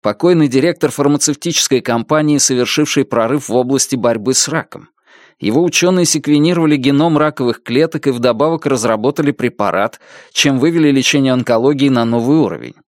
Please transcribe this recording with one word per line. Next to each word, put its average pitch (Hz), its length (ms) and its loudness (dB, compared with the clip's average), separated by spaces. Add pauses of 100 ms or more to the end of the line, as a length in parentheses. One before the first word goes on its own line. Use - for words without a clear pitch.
покойный 156 420 2
директор 143 420 0
фармацевтической 143 920 -2
компании, 147 560 0
совершивший 135 680 0
прорыв 117 460 -2
в 107 40 0
области 127 420 0
борьбы 117 380 -2
с - 140 -2
раком. - 400 -8 (500)
Его 113 240 0
учёные 180 440 0
секвенировали 151 680 2
геном 143 420 2
раковых 147 440 -2
клеток 151 440 -2
и 139 40 2
вдобавок 127 560 0
разработали 127 680 0
препарат, 104 680 -4 (320)
чем 135 260 0
вывели 156 320 2
лечение 135 440 0
онкологии 127 560 0
на 120 140 2
новый 120 340 0
уровень. 80 360 -4 (180)